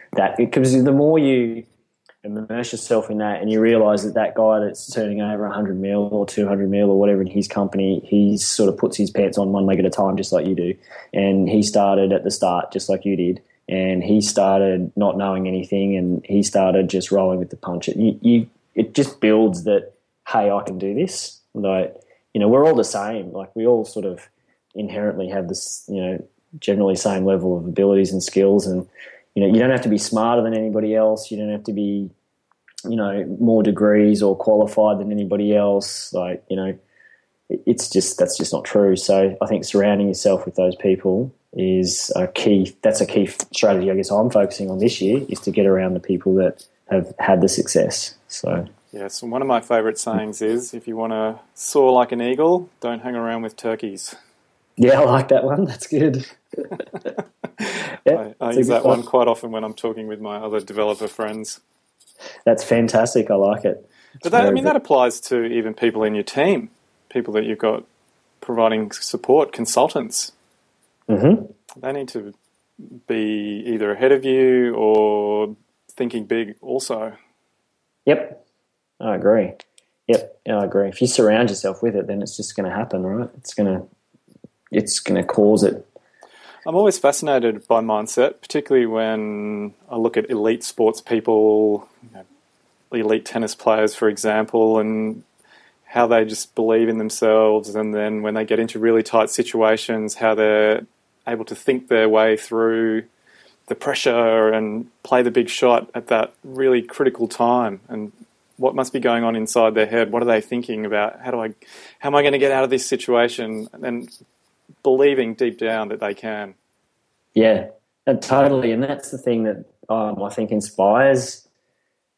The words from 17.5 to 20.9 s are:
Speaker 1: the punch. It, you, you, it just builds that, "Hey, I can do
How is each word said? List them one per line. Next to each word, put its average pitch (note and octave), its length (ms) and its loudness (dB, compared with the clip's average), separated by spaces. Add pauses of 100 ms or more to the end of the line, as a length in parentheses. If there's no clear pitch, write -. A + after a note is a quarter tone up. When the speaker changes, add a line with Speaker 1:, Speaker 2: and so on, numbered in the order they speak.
Speaker 1:
the - 60 -14
punch. F2 320 -8
It, - 80 -6
you, A2 240 2
you, A#2 300 2 (240)
it A2 200 -2
just - 260 -2
builds G#2+ 440 4
that, G2+ 280 0 (340)
"Hey, G#2 240 0
I G2+ 120 0
can F#2 160 -10
do G2 160 -4